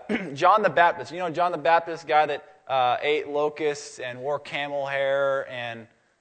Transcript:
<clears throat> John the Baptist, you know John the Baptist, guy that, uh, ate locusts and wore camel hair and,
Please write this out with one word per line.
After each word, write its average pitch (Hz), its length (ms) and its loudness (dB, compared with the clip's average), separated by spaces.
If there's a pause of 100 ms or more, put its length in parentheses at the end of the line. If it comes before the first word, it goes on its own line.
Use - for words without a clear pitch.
(160)
<clears throat> 170 180 -8
John 180 260 6
the 196 80 2
Baptist, 147 420 2
you 170 100 -8
know 180 100 -2
John 175 220 0
the 165 40 -4
Baptist, 165 500 0
guy 151 200 4
that, 143 220 -6 (200)
uh, 123 340 2
ate 147 260 0
locusts 147 680 -4
and 123 220 -10
wore 139 180 -4
camel 143 480 -6
hair 139 640 0
and, 117 360 -10 (340)